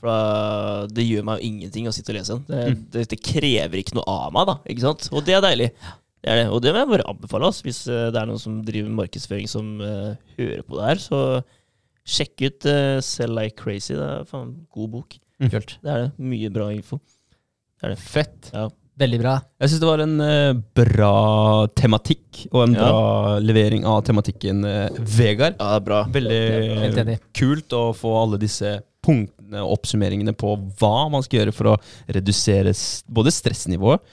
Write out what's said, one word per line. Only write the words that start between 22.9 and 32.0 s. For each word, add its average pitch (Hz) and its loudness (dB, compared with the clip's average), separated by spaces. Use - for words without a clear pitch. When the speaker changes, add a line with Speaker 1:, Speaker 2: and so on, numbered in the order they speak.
Speaker 2:
levering 107 4
av 107 4
tematikken, 101 0
eh, 101 -2
Vegard. 113 2
Speaker 1:
Ja, 104 2
det 101 -2
er - -8
bra. 104 2
Speaker 2:
Veldig 113 0
Speaker 3:
Helt 107 0
enig. 113 0
Speaker 2:
kult 147 0
å 117 0
få 113 0
alle 104 0
disse 101 -2
punktene 104 0
og 101 0
oppsummeringene 104 -2
på 104 -2
hva 117 2
man 139 0
skal 123 0
gjøre 107 2
for 110 -2
å 107 6